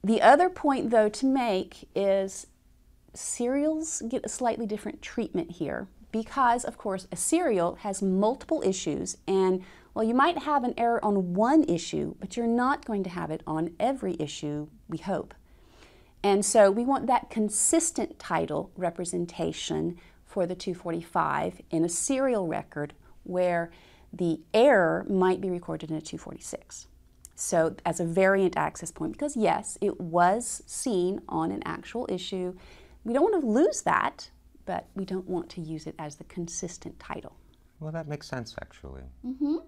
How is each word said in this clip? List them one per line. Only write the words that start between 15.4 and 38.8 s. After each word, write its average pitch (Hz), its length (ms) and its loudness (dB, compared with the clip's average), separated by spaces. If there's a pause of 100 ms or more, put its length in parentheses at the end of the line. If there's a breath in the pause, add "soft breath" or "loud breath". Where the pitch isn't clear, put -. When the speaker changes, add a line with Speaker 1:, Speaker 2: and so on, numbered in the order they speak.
Speaker 1:
And 392 220 4
so 202 260 8
we 226 140 0
want 254 220 0
that 247 240 0
consistent - 880 0
title 165 580 -2
representation 170 1200 -4 (280 loud breath)
for 180 200 -2
the 180 80 -4
two 180 200 -6
forty-five 165 880 -4 (100)
in 165 140 2
a 175 40 0
serial 254 580 0
record 147 480 -6 (300 soft breath)
where 175 460 0 (420 loud breath)
the 170 280 0 (140)
error 196 540 6
might 185 320 4
be 190 100 -4
recorded 165 400 -6
in 156 60 -4
a 156 40 -6
two 156 180 -12
forty-six. - 680 -14 (480)
So 165 400 0 (100)
as 170 160 -2
a 175 40 0
variant 190 520 4
access 160 360 -4
point, 156 200 -6
because 285 240 -6
yes, 202 440 0
it 202 200 -2
was 175 680 2
seen 190 640 -2
on 160 220 -2
an 196 140 -8
actual - 440 -8
issue. 180 460 -6 (500 loud breath)
We 226 100 -4
don't 277 160 4
want 370 120 2
to 262 80 0
lose 320 320 4
that, - 480 0 (340)
but - 300 -6
we 190 100 -6
don't 185 240 -6
want 180 220 -4
to - 100 -12
use 156 280 -10
it 156 100 -14
as 151 180 -12
the - 80 -18
consistent - 760 -10
title. - 340 -12 (460)
Speaker 2:
Well, 156 100 -10
that 160 160 -8
makes 147 220 -10
sense, 123 340 -8
actually. 67 400 -16 (240)